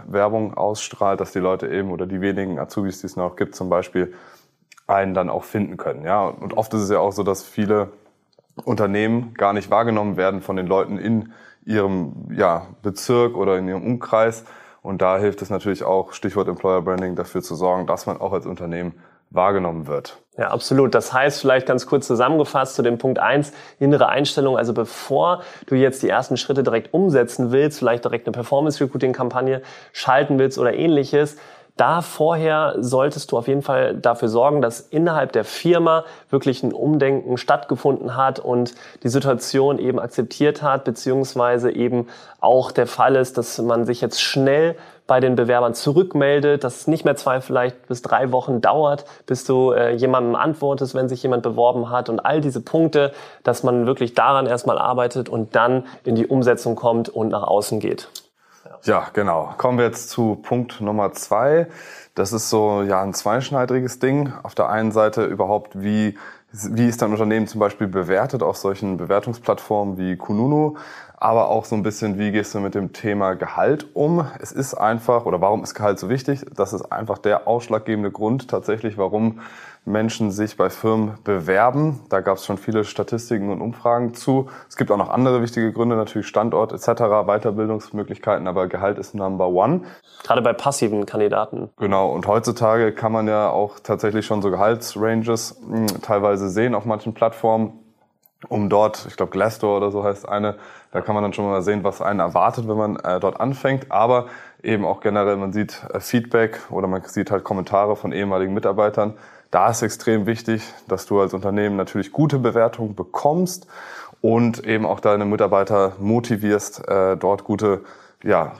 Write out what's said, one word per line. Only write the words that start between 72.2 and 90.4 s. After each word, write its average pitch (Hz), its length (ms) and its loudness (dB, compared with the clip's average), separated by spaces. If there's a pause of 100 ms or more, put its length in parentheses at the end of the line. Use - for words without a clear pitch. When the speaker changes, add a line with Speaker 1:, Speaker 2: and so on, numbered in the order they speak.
Speaker 1:
gehst 104 220 -2
du 107 60 -4
mit 98 140 -6
dem 98 200 -4
Thema 101 400 -2
Gehalt 92 580 0
um? 160 340 0 (140)
Es - 120 -14
ist - 200 -6
einfach, 117 540 0
oder 90 160 0
warum 98 200 0
ist - 120 -12
Gehalt 104 240 0
so 92 100 -8
wichtig? 139 380 -2 (100)
Das 98 160 -2
ist - 180 -8
einfach 104 280 -6
der - 280 0
ausschlaggebende 107 640 -2
Grund 107 380 -4
tatsächlich, 104 480 -4
warum 104 440 0 (460)
Menschen 110 440 0
sich 101 280 -4
bei 95 100 2
Firmen 110 460 0 (100)
bewerben. 117 760 0 (100)
Da 98 100 0
gab's 95 240 -2
schon 98 140 -4
viele 107 260 -2
Statistiken 104 680 -4
und 95 120 -6
Umfragen 120 520 -2
zu. 131 360 -2 (180)
Es - 80 -18
gibt - 140 -2
auch 104 80 2
noch - 100 0
andere 127 340 2
wichtige 117 300 0
Gründe, 117 240 0
natürlich 107 300 -2
Standort 110 460 0
et - 80 -10
cetera, 107 440 2
Weiterbildungsmöglichkeiten, 104 1200 -2
aber 92 220 0
Gehalt 98 300 -2
ist 95 160 -12
Number 95 340 -2
One. 110 340 2 (400)
Speaker 2:
Gerade 120 200 2